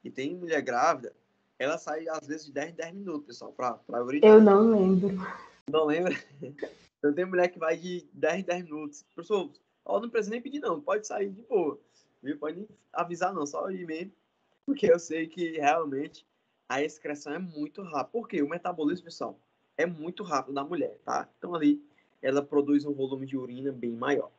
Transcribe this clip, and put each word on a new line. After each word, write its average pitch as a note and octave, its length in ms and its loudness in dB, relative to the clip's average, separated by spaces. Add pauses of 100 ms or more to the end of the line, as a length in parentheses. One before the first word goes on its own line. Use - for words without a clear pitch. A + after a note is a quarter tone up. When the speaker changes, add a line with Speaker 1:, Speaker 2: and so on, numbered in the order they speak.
Speaker 1:
e - 60 -12
tem D3 260 -8
mulher D#3+ 260 -2
grávida, B2+ 520 0 (440)
ela D3 200 -2
sai, D#3+ 300 -6
às D#3 180 -6
vezes, D#3 200 -10
de C#3 80 -20
dez D3 180 -6
em E3+ 40 -18
dez E3 180 -10
minutos, F3 340 -8
pessoal, A2+ 240 -16
pra, B2 220 -4
pra A#2+ 300 -6
urinar. D3 260 8
Speaker 2:
Eu G#3+ 120 12
não G#3 280 8
lembro. F#3+ 480 4 (520)
Speaker 1:
Não D#3 160 2
lembra? D#3 280 0 (280)
<laughs> - 380 -12 (200)
Então, D3 140 2
tem F3 100 0
mulher F3+ 240 2
que F3+ 100 -6
vai D#3+ 200 0
de F3+ 340 -8
dez D#3 300 0
em - 20 -8
dez F3+ 180 -4
minutos. D3+ 440 -12 (100)
"Professor, E3+ 340 -2 (360)
ó, G3+ 160 -2
não A#3 80 -8
precisa G#3+ 220 -2
nem A#3+ 100 -6
pedir, C#4 180 -8
não. F3+ 220 -4
Pode G#3+ 260 -2
sair G3+ 220 -4
de F#3+ 140 -14
boa. D#3+ 360 0 (420)
Viu? D3 160 -6
Pode D#3 200 -8
nem G#3+ 100 -12 (240)
avisar, F3 420 -4
não. D#3 120 -4
Só D#3+ 260 -6
ir F#3 140 -8
mesmo." E3 260 -8 (540)
Porque - 260 -2
eu E3+ 80 6
sei D#3+ 260 -4
que, E3 260 -6
realmente, D3+ 760 -2 (400)
a C3+ 160 -2
excreção D3 480 -8
é E3 80 -6
muito D#3+ 440 -10
rápida. D3 280 -6
Por A#3 160 -6
quê? E3 140 -2
O C#3+ 80 0
metabolismo, E3+ 560 -4
pessoal, B2 340 -10 (380)
é D#3 80 2
muito E3+ 380 -8
rápido C#3 300 -2
na C#3+ 120 -4
mulher, D#3 400 -6
tá? C3 320 -4
Então, F3 180 -8
ali, D3 260 4 (400)
ela C3+ 200 0
produz D3 420 2
um D3 100 -4
volume C3+ 320 -4
de C3+ 120 -6
urina B2+ 340 -6
bem A#2+ 200 -6
maior. B2 480 -2